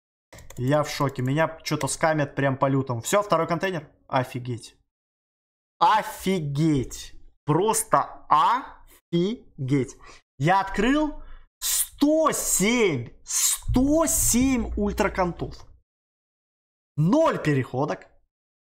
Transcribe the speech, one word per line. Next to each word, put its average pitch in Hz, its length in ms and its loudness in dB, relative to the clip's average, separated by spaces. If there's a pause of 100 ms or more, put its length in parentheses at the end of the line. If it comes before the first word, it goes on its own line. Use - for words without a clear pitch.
(560)
Я 139 260 2
в 147 80 -4
шоке. 135 320 -2
Меня 156 400 0
че-то 151 260 -2
скамят 156 460 0
прям 135 220 0
по 139 100 0
лютому. 131 340 0
Все, - 220 2
второй 165 240 0
контейнер. 170 420 -4 (200)
Офигеть. 123 680 -4 (1000)
Офигеть. 165 1400 0 (300)
Просто 156 840 0
офигеть. 170 1700 -2 (420)
Я 180 220 2
открыл 269 640 -2 (360)
сто - 720 0
семь, 185 800 0 (140)
сто - 840 2
семь 247 680 0
ультраконтов. 190 880 -2 (1300)
Ноль 214 420 4
переходок. 143 680 -2 (560)